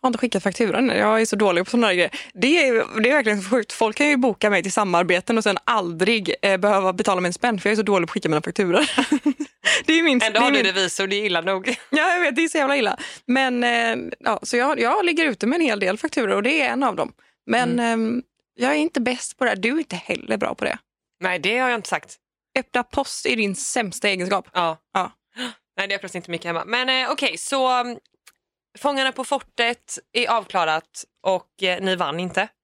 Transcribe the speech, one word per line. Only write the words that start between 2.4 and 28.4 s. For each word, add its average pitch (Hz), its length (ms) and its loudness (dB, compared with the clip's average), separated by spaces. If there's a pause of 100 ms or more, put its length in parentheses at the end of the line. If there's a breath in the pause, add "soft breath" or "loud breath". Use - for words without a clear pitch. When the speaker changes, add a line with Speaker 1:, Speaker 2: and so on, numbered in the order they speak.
Speaker 1:
är, 226 340 0
det 226 80 4
är 277 40 4
verkligen 214 280 2
så 190 80 -10
sjukt. 233 220 0
Folk 214 240 0
kan 294 140 2
ju 285 80 4
boka 233 320 2
mig 190 140 2
till 190 80 -4
samarbeten 185 640 2
och 220 60 0
sen 202 220 2
aldrig, 190 760 0
eh, 196 160 4
behöva 190 360 2
betala 185 280 0
mig 180 80 0
en 175 40 -6
spänn, 226 260 0
för 196 100 0
jag - 20 2
är 220 60 2
så 220 60 0
dålig 190 240 2
på - 40 -10
att - 20 -10
skicka 185 160 -2
mina 151 120 2
fakturor. 175 380 0
<laughs> - 1040 0
Det 320 140 4
är 330 40 0
min, 269 180 4
Speaker 2:
Ändå 220 120 0
Speaker 1:
det 202 40 2
är 226 40 4
Speaker 2:
har 269 100 4
du 277 60 4
Speaker 1:
min 247 80 2
Speaker 2:
revisor, 190 420 0
det 196 80 -2
är 208 100 -2
illa 175 160 0
nog. 190 340 -2 (140)
Speaker 1:
Ja, 311 240 2
jag 359 80 0
vet, 285 140 0
det 320 80 0
är 330 40 0
så 320 100 -2
jävla 277 200 2
illa. 214 200 0 (280 loud breath)
Men, 254 380 0
eh, 233 320 0 (240)
ja, - 240 -2
så - 140 -2
jag, 269 220 0
jag 311 260 2
ligger 330 200 2
ute 226 220 -2
med 262 80 0
en 349 100 0
hel 226 140 0
del 190 180 0
fakturor 226 380 -2
och 202 80 -2
det 294 180 2
är 254 80 0
en 247 140 -2
av 233 120 0
dem. - 180 -4 (320 soft breath)
Men, 240 340 0
Speaker 2:
Mm. 233 140 0
Speaker 1:
ehm, 226 300 -2 (320)
jag 254 160 0
är 302 40 2
inte 302 260 0
bäst 247 360 -4
på - 60 -2
det 240 60 2
här. 202 80 0
Du 196 160 -2
är 302 40 0
inte 302 180 -6
heller - 420 -4
bra - 180 -2
på - 100 -4
det. - 120 -2 (420)
Speaker 2:
Nej, 180 200 -2
det 196 180 0
har 254 120 2
jag 240 80 0
inte 208 120 -10
sagt. - 260 -6 (440)
Speaker 1:
Öppna 247 240 -4
post - 420 -4
är 247 100 2
din 202 200 0
sämsta 214 540 -2
egenskap. 190 440 -2
Speaker 2:
Ja. 170 240 0 (160)
Speaker 1:
Ja. 185 180 -2 (680 loud breath)
Speaker 2:
Nej, 196 100 -4
det 196 80 -4
öppnas 190 200 -10
inte 175 160 -10
mycket 170 140 -6
hemma. 170 200 -4
Men, 247 240 -2
eh, 262 220 0
okej, 254 260 -4
så, 262 300 0
mm, 247 300 0 (840)